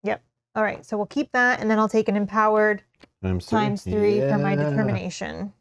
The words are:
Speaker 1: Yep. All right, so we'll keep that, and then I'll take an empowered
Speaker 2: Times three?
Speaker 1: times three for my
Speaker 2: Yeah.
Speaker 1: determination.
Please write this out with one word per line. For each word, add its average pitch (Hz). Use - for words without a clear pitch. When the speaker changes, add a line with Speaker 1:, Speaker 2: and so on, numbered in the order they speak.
Speaker 1:
Yep. 208
All 214
right, -
so -
we'll 208
keep -
that, 247
and 214
then 214
I'll 214
take 220
an 202
empowered 214
Speaker 2:
Times 92
three? 220
Speaker 1:
times 208
three 208
for 139
my 147
Speaker 2:
Yeah. 147
Speaker 1:
determination. 185